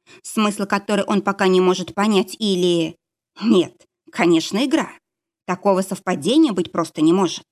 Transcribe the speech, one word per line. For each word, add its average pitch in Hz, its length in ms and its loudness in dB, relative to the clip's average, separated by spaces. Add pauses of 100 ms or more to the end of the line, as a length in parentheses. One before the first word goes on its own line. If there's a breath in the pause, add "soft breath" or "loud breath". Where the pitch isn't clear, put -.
(220 loud breath)
смысл 208 440 -2
которой 202 400 -2
он 202 160 0
пока 196 260 -2
не 185 140 4
может 180 340 0
понять, 202 420 0
или... 175 580 0 (460)
Нет, 208 440 0 (260)
конечно, 175 520 0
игра. 269 280 -2 (540)
Такого 190 360 0
совпадения 208 680 0
быть 170 200 -4
просто - 300 -4
не 160 120 4
может. 185 380 0